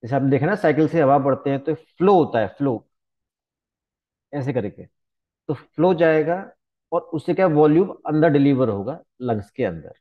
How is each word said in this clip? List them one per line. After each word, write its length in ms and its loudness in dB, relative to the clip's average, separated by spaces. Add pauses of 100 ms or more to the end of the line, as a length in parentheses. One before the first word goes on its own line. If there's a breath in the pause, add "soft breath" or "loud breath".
जैसे 140 -6
आपने 140 0
देखा 160 0
ना, 80 0
साइकिल 340 0
से 140 0
हवा 160 4
बढ़ते 320 -2
हैं 140 -4
तो 100 -2
फ्लो 400 0
होता 260 2
है, 80 -2
फ्लो 400 -6 (1400)
ऐसे 200 -6
करके, 340 -6
तो 680 -14
फ्लो 400 0
जाएगा 480 0 (500)
और 100 -2
उससे 320 -6
क्या 140 0
वॉल्यूम 480 2 (100)
अंदर 240 2
डिलीवर 380 2
होगा 340 -6 (180)
लंग्स 300 -6
के 140 -6
अंदर। 360 -8